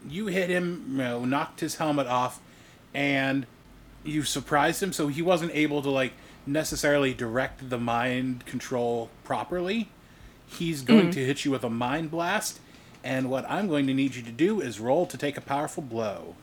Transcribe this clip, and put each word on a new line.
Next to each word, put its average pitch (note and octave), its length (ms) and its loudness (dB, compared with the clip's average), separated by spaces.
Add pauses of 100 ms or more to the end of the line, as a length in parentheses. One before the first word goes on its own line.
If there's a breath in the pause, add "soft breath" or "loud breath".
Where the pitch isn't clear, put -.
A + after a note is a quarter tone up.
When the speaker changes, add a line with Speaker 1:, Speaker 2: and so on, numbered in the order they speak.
(100)
Speaker 1:
you F3+ 180 -6
hit F3+ 220 0
him, F3 420 0
you C3+ 60 -2
know, B2 280 -2
knocked C#3 340 0
his D#3 160 -4
helmet D3 320 0
off, B2 320 0 (560 loud breath)
and C3+ 500 0 (580)
you D3+ 200 -2
surprised D3 580 2
him, F#3+ 120 -2
so D#3 160 0
he C#3+ 120 -4
wasn't E3+ 320 2
able D3 300 2
to, C#3 60 0
like, C3+ 240 2 (340 loud breath)
necessarily C#3+ 640 2
direct B2 560 -4
the B2 80 -2
mind B2 720 -2
control A#2+ 640 -2 (120)
properly. F3+ 680 -2 (580 loud breath)
He's E3 340 -4
going G3 280 8
Speaker 2:
Mm. E3+ 40 0
Speaker 1:
to C#3 120 -2
hit C#3 200 -2
you C#3+ 60 2
with B2+ 140 0
a A#2+ 40 0
mind B2 400 -2
blast, F3 500 -2 (440 loud breath)
and C3 260 -2
what B2+ 220 -2
I'm F#3+ 160 0
going D3 200 2
to C3+ 60 2
need C3+ 220 0
you B2 80 -10
to A#2 80 -12
do F3+ 300 2
is A#2 180 -4
roll C3+ 260 4
to - 120 -10
take C#3+ 200 -2
a B2 40 -10
powerful D3 420 -4
blow. G#2 600 -4